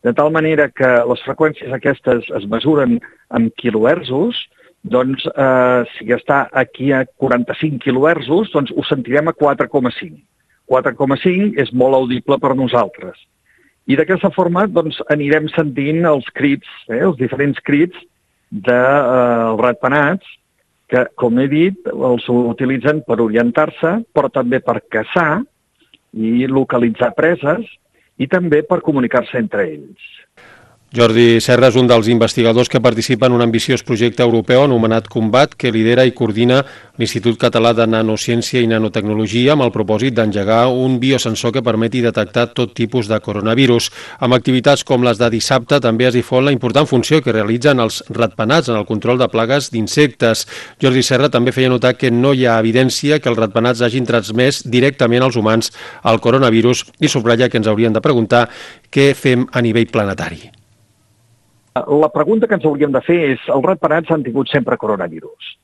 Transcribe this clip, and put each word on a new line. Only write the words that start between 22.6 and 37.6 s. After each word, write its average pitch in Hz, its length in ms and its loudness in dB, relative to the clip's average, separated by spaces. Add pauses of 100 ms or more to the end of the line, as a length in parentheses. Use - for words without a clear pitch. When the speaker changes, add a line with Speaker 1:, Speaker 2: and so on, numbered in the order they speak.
Speaker 1:
per 117 160 -2
orientar-se, 120 680 0 (180)
però 139 240 0
també 131 260 -2
per 113 200 -4 (100)
caçar 160 540 -2 (720)
i 117 320 0
localitzar 123 640 0
preses, 165 480 0 (560)
i 131 80 -2
també 156 380 0
per 175 180 -2
comunicar-se 127 560 -2
entre 104 320 -2
ells. - 460 -18 (760)
Speaker 2:
Jordi 117 480 4
Serra 123 320 4
és 107 80 0
un 127 80 4
dels 117 240 4
investigadors 113 560 2
que 135 160 0
participa 120 460 2
en 127 80 2
un 120 80 2
ambiciós 117 420 0
projecte 120 400 0
europeu 120 380 4
anomenat 113 420 2
Combat, 117 480 0
que - 160 -4
lidera 113 320 2
i 127 160 2
coordina 120 460 2 (340)
l'Institut 113 400 -2
Català 117 400 2